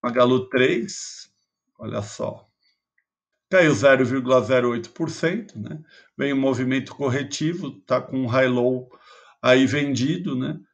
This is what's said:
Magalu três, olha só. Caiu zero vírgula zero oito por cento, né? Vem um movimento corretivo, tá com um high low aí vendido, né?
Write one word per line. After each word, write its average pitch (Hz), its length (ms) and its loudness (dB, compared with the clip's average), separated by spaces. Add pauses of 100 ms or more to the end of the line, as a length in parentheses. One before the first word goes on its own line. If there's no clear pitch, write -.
Magalu 123 460 2
três, - 800 -2 (480)
olha 110 220 -8
só. - 480 -12 (1000)
Caiu 165 240 6
zero 131 320 6
vírgula 127 360 2
zero 123 280 2
oito 117 220 -6
por 160 180 -6
cento, 175 480 -6
né? 151 200 -10 (380)
Vem 139 160 -2
um 135 80 0
movimento 131 540 -2
corretivo, 143 800 -4 (100)
tá - 180 0
com 131 200 -6
um 127 60 -2
high 127 220 2
low 123 400 0 (540)
aí 131 240 6
vendido, 143 680 -2
né? 135 240 -6 (160)